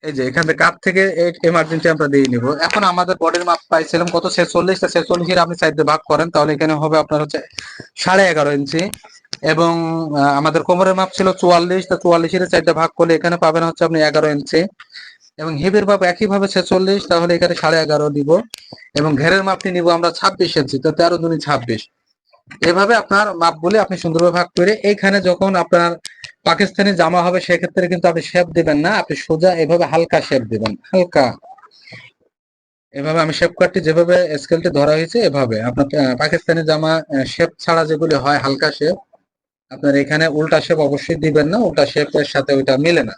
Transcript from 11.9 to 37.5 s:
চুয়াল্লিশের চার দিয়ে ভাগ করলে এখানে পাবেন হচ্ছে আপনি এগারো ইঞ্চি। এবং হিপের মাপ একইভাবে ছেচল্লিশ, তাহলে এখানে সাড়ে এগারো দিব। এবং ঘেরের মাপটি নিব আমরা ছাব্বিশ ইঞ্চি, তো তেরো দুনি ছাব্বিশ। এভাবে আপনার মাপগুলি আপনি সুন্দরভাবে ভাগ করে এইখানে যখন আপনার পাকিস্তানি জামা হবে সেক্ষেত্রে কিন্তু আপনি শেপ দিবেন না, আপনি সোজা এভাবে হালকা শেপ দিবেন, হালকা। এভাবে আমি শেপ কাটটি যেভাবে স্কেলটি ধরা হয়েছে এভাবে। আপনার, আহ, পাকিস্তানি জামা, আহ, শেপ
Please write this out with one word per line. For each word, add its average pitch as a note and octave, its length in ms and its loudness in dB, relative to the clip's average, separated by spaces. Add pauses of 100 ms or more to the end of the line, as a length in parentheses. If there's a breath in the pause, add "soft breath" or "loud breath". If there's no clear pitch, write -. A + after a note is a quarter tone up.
চুয়াল্লিশের E3+ 520 0
চার E3+ 140 0
দিয়ে D#3+ 120 0
ভাগ D#3+ 220 0
করলে E3+ 200 2
এখানে E3+ 220 0
পাবেন E3 260 2
হচ্ছে E3 220 -2
আপনি D#3+ 160 0
এগারো D3+ 300 2
ইঞ্চি। D#3 360 -2 (720 loud breath)
এবং D#3 200 -6
হিপের F#3+ 280 0
মাপ G3 180 2
একইভাবে G3 440 0
ছেচল্লিশ, F#3+ 600 0
তাহলে F3 280 2
এখানে E3+ 200 0
সাড়ে D#3+ 240 0
এগারো D3+ 300 0
দিব। D3 320 2 (540 loud breath)
এবং D3 200 0
ঘেরের E3+ 280 2
মাপটি F#3+ 280 -2
নিব F3 180 0
আমরা E3+ 220 2
ছাব্বিশ F#3 460 -2
ইঞ্চি, C3+ 220 -2
তো D#3 120 0
তেরো E3+ 260 2
দুনি D#3+ 220 -2
ছাব্বিশ। B2 500 -4 (720)
এভাবে G3 340 2
আপনার G3+ 400 0
মাপগুলি E3+ 440 0
আপনি F#3+ 180 -2
সুন্দরভাবে E3+ 340 0
ভাগ F3 160 -2 (100)
করে F3+ 160 2 (100)
এইখানে G3+ 380 2
যখন F3+ 340 0
আপনার E3+ 420 2 (460 loud breath)
পাকিস্তানি G3 500 0
জামা E3+ 280 2
হবে F3+ 200 0
সেক্ষেত্রে F3 460 -2
কিন্তু F3 200 0
আপনি E3 140 0
শেপ F3+ 260 0
দিবেন D#3 300 0
না, D#3+ 140 0
আপনি F3+ 240 -2
সোজা E3+ 400 0
এভাবে E3 300 2
হালকা D#3+ 360 0
শেপ C#3 200 0
দিবেন, G#2+ 340 -4
হালকা। E3+ 600 0 (1600 loud breath)
এভাবে D#3 300 -4
আমি D#3 120 0
শেপ E3+ 260 0
কাটটি F3+ 220 2
যেভাবে E3+ 560 2
স্কেলটি E3+ 320 -2
ধরা D3 220 2
হয়েছে E3 280 0
এভাবে। C3+ 420 0
আপনার, B2 260 -2 (120)
আহ, C3 180 0
পাকিস্তানি D#3+ 480 -2
জামা, D#3 300 0
আহ, C#3+ 280 -4
শেপ E3 260 -2 (100)